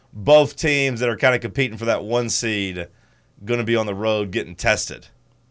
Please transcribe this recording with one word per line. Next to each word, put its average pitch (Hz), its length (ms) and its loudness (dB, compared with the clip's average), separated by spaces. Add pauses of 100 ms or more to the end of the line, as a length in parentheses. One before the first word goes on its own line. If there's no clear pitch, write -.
(140)
both 143 420 4
teams 139 460 0
that 120 80 2
are 113 60 -2
kinda 127 220 2
competing 113 400 -4
for 110 80 -8
that 104 180 0
one 117 260 0
seed 98 580 -2 (580)
gonna 120 180 -2
be 117 120 0
on 110 100 0
the 101 80 -4
road 104 380 -2
getting 90 240 -6
tested. - 520 -2 (440)